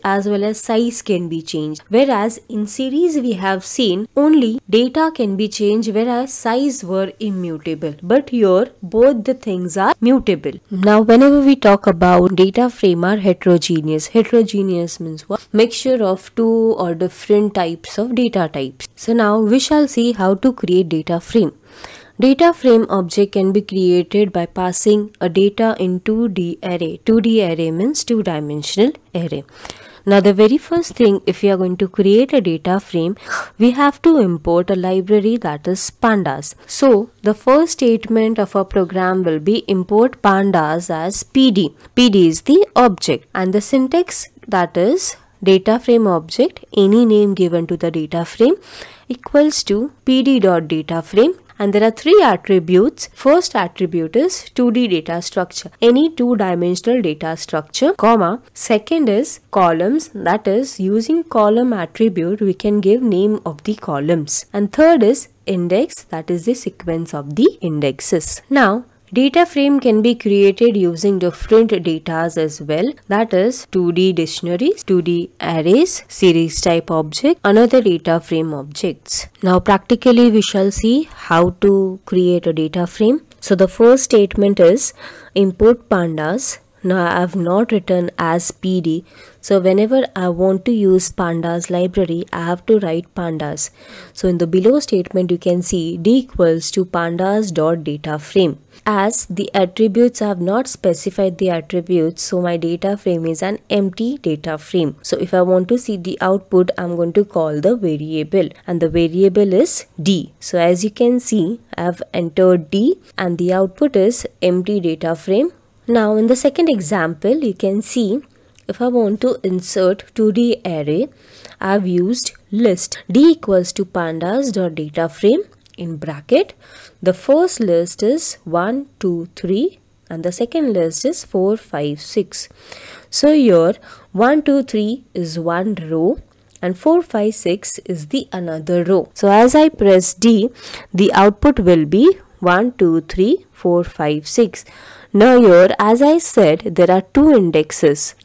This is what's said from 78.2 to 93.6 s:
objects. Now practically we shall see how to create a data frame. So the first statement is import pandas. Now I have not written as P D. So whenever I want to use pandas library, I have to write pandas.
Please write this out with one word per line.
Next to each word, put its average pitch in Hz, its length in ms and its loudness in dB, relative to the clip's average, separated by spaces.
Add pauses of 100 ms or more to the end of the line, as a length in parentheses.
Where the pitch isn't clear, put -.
objects. - 760 -8 (160)
Now 180 160 2
practically 233 720 4
we 214 100 4
shall 202 300 -2
see 254 360 -2 (200)
how 175 220 2 (100)
to 196 440 0
create 180 440 0
a 165 40 0
data 160 360 -4
frame. 240 360 0 (160)
So - 140 0
the 185 140 4
first 240 340 4
statement 202 560 2
is 185 340 4 (440)
import 202 520 2
pandas. 170 720 -2 (240)
Now 185 240 0
I 175 140 0
have 175 140 -2
not 190 380 0
written 180 460 -2
as 170 320 -2
P 185 300 -4
D. 165 240 -4 (360)
So 196 200 0
whenever 214 440 2 (120)
I 185 120 -2
want 185 360 -2
to 247 80 -2
use 185 380 2
pandas 170 600 -4
library, 180 640 -4
I 170 120 -6
have 180 220 -6
to 220 140 4
write 170 340 -6
pandas. 156 560 -6 (420)